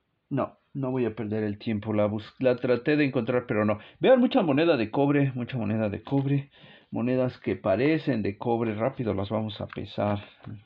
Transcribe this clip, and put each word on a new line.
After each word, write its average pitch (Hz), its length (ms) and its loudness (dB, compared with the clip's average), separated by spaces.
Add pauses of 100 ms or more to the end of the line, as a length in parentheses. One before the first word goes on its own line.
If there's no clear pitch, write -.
(280)
no, - 300 -4 (160)
no 131 160 -4
voy 127 160 0
a 110 80 -4
perder 110 280 -4
el 104 160 -4
tiempo. 110 360 -4
La 104 100 4
bus-, 107 340 -4
la 123 180 4
traté 123 400 0
de 147 100 2
encontrar, 123 400 -2
pero 107 180 0
no. 104 140 0 (200)
Vean, 247 220 6
mucha 226 220 2
moneda 160 340 4
de 107 140 0
cobre, 139 440 2
mucha 120 220 -6
moneda 110 320 0
de 104 140 -6
cobre. 139 480 0 (400)
Monedas 127 480 -2
que 101 180 -4
parecen 131 640 0
de 98 160 -4
cobre. 117 380 -2
Rápido 113 400 -2
las 101 160 -4
vamos 110 320 -4
a 95 60 -8
pesar. 104 540 -4 (440)